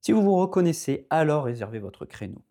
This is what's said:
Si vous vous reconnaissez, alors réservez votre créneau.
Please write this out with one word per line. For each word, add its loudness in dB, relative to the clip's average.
Si -2
vous 4
vous 4
reconnaissez, 0
alors 2
réservez -6
votre -12
créneau. -12